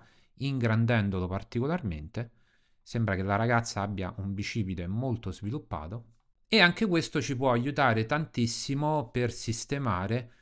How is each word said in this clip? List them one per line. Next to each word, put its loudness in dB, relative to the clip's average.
ingrandendolo 2
particolarmente. -4
Sembra 0
che 0
la 2
ragazza 2
abbia -4
un -4
bicipite -4
molto -4
sviluppato. -8
E 4
anche 6
questo 0
ci -2
può 2
aiutare 4
tantissimo -2
per -2
sistemare -2